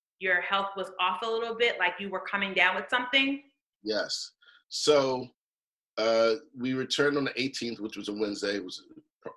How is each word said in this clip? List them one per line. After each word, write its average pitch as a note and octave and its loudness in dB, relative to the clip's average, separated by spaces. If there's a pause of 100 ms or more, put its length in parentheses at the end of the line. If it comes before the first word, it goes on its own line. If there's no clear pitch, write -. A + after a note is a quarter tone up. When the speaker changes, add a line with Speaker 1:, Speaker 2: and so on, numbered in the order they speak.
(200)
Speaker 1:
your F#3 2
health G3 0
was F#3 -4
off F#3+ 2
a A3+ -2
little A3+ -2
bit, A#3 2
like F3+ 2
you G3 -6
were F#3 -4
coming G3 -2
down F#3 6
with G3 -4
something? C4+ 2 (400)
Speaker 2:
Yes. - -4 (380)
So, C3+ 2 (680)
uh, A2+ 4 (200)
we B2+ -4
returned C#3+ 0
on C#3 0
the B2 -4
eighteenth, A#2+ -4
which G#2 -8
was G2+ -10
a G#2 -4
Wednesday. G2+ -2
It F#2 -6
was, - -12 (540)